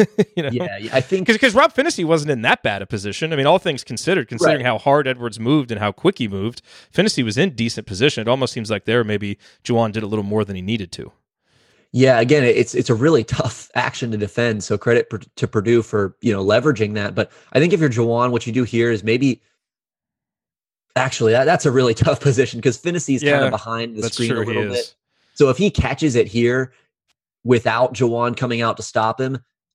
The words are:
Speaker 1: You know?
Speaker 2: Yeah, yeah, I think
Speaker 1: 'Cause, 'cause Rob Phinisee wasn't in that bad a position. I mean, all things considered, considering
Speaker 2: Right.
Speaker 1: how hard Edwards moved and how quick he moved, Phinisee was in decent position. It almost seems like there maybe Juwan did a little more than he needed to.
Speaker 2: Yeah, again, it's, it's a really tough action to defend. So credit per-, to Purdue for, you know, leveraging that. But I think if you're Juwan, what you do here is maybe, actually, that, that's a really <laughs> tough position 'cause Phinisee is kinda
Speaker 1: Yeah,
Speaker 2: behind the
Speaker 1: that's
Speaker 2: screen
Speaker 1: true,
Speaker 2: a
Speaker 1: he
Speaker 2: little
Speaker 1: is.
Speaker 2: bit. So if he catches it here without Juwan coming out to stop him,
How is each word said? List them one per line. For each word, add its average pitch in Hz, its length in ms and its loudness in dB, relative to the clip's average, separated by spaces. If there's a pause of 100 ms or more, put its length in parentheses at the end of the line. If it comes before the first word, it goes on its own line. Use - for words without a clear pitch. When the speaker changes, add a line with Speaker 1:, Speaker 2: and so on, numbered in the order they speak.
(360)
Speaker 1:
You 170 80 -4
know? 139 80 -4
Speaker 2:
Yeah, 101 260 -6
yeah, 110 160 -12
I 135 60 4
think 185 260 -2
Speaker 1:
'Cause, 220 120 4
'cause 220 180 2
Rob 294 180 4
Phinisee 277 300 -2
wasn't 156 280 0
in 117 100 -2
that 139 220 0
bad 101 180 -2
a 95 40 -10
position. 104 460 -6
I 156 60 -2
mean, 135 80 0
all 175 140 4
things 139 260 -4
considered, 156 420 -2
considering 156 300 0
Speaker 2:
Right. 127 80 -6
Speaker 1:
how 117 120 0
hard 139 300 2
Edwards 120 320 -6
moved 123 320 0
and 101 80 -6
how 104 140 -2
quick - 240 -2
he 120 100 -4
moved, 101 340 -6 (320)
Phinisee 185 300 0
was 107 140 -2
in 180 140 2
decent 113 360 -6
position. 117 360 0
It 107 40 -2
almost 127 240 0
seems 113 180 -8
like 101 140 -4
there 113 220 0
maybe 101 320 -4 (260)
Juwan 117 300 0
did 110 100 -4
a - 40 -6
little 107 180 -4
more 107 180 0
than 98 140 -6
he 90 40 -10
needed 98 320 -6
to. - 200 -14 (800)
Speaker 2:
Yeah, 127 260 6
again, 131 240 4
it's, 120 320 2
it's 127 140 -2
a 123 40 4
really 123 300 2
tough - 500 -6
action 120 380 -4
to 107 60 -4
defend. 107 480 -2
So 104 120 -2
credit 117 320 0
per-, 104 120 -10 (160)
to 113 100 -2
Purdue 113 340 2
for, 101 380 -4
you 110 140 0
know, 98 100 -2
leveraging 107 520 2
that. 101 200 -4
But 107 160 -2 (220)
I 131 80 4
think 170 100 2
if 180 80 2
you're 156 100 4
Juwan, 117 420 0
what 117 140 -2
you 117 60 -6
do 123 140 0
here 117 260 0
is 104 100 -2
maybe, 120 400 0 (1500)
actually, 127 380 0
that, 131 120 4
that's 165 200 2
a 143 60 4
really 123 220 2
<laughs> - 0 -
tough 139 260 0
position 123 420 0
'cause 123 160 0
Phinisee 165 380 -4
is 120 80 -4
kinda 143 220 2
Speaker 1:
Yeah, 131 40 0
Speaker 2:
behind 113 460 -6
the 107 60 -6
Speaker 1:
that's 113 140 -4
Speaker 2:
screen 117 160 -2
Speaker 1:
true, 113 100 -2
Speaker 2:
a - 20 -2
Speaker 1:
he 104 40 -4
Speaker 2:
little 107 260 -4
Speaker 1:
is. 123 40 -2
Speaker 2:
bit. - 180 -8 (400)
So 139 140 4
if 127 80 0
he 196 120 2
catches 131 460 -2
it 110 120 4
here 120 460 0 (680)
without 120 500 2
Juwan 120 420 0
coming 120 260 -2
out 113 160 0
to 110 60 -12
stop 110 380 -2
him, 131 180 -4 (360)